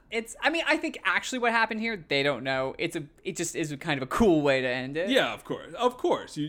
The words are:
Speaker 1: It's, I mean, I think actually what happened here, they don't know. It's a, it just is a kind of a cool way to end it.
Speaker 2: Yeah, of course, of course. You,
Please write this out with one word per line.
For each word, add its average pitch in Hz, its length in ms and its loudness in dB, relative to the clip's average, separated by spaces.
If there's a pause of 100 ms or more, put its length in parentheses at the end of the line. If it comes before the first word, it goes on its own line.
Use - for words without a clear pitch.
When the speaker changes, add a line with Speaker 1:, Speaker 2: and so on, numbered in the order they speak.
Speaker 1:
It's, 226 320 -6
I 277 100 2
mean, 330 180 -2
I 311 80 4
think 320 280 -4
actually 196 360 0
what 240 100 2
happened 226 300 2
here, 220 280 -4
they 139 140 2
don't 135 220 0
know. 135 340 -2
It's 139 160 -4
a, 165 80 -4 (220)
it 160 120 -6
just 170 200 -6
is 151 160 -4
a 143 40 -8
kind 147 220 -2
of 127 60 -4
a - 20 -12
cool 208 340 6
way 139 200 4
to 127 80 0
end 131 280 -4
it. 185 140 -2
Speaker 2:
Yeah, 151 240 2
of 101 100 -12
course, 107 300 -8
of 247 240 0
course. 151 380 -2
You, 151 120 -4